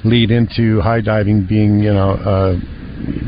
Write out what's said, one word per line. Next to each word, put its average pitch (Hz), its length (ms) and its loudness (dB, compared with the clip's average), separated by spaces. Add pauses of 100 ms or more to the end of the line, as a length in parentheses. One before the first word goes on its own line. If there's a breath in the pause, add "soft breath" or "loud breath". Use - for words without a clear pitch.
lead 113 260 2
into 113 520 2
high 117 200 0
diving 107 460 0
being, 104 320 2
you 104 120 2
know, 98 200 2
uh, 95 480 0 (680)